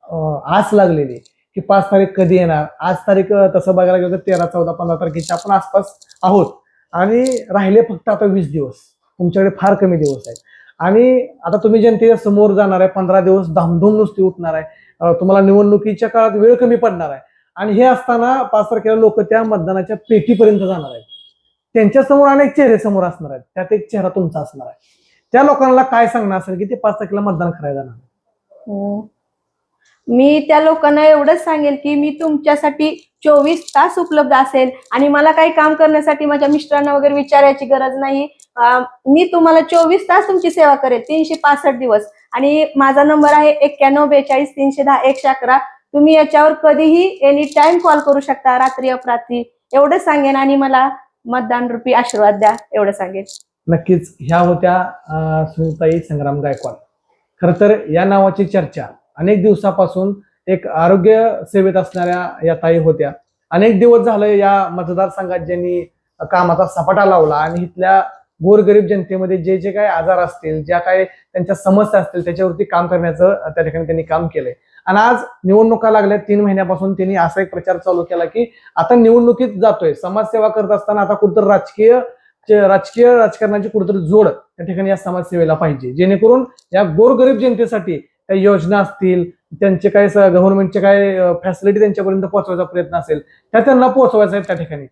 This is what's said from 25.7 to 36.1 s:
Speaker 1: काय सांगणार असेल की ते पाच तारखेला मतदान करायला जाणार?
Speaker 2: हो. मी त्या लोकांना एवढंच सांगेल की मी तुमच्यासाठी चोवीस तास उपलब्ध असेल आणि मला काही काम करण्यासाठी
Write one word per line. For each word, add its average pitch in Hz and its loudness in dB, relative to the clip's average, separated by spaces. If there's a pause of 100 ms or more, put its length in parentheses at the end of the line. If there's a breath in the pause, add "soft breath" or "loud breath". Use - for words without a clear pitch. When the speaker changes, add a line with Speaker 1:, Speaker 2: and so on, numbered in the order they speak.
Speaker 1:
काय 233 2
सांगणार 208 -4
असेल 185 -10
की 196 -6
ते 202 -6
पाच 214 2
तारखेला 202 -6
मतदान 175 -4
करायला 143 -8
जाणार? 120 -18 (520)
Speaker 2:
हो. 202 -10 (960)
मी 277 2
त्या 302 4
लोकांना 311 2
एवढंच 311 4
सांगेल 294 -2
की 294 -4
मी 294 -2
तुमच्यासाठी 302 -2 (140)
चोवीस 302 2
तास 294 0
उपलब्ध 302 0
असेल 262 0 (220 loud breath)
आणि 269 0
मला 294 2
काही 320 2
काम 311 2
करण्यासाठी 311 0